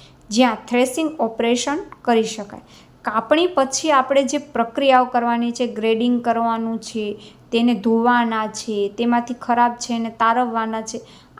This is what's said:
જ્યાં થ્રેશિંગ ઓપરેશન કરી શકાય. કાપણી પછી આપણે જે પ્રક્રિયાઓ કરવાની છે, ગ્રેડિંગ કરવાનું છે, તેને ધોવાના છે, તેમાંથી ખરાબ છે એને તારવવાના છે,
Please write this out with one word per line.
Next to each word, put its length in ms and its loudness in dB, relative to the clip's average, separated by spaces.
જ્યાં 260 2
થ્રેશિંગ 520 0
ઓપરેશન 580 0
કરી 200 2
શકાય. 380 -8
કાપણી 440 2
પછી 440 -2
આપણે 320 4
જે 160 -2
પ્રક્રિયાઓ 680 2
કરવાની 480 -2
છે, 140 -2
ગ્રેડિંગ 560 0
કરવાનું 560 -2
છે, 380 -8
તેને 220 2
ધોવાના 720 2
છે, 520 -4
તેમાંથી 360 0
ખરાબ 400 2
છે 200 -6
એને 160 -4
તારવવાના 680 0
છે, 200 -10